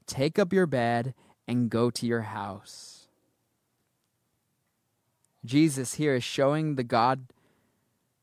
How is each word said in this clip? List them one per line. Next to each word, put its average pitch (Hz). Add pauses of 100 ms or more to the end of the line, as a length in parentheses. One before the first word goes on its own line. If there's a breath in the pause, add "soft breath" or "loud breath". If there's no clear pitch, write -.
take 143
up 190
your 185
bed, 120 (340 soft breath)
and 120
go 117
to -
your 117
house." 101 (2500)
Jesus 135
here 147
is 120
showing 147
the 131
God, 127 (880)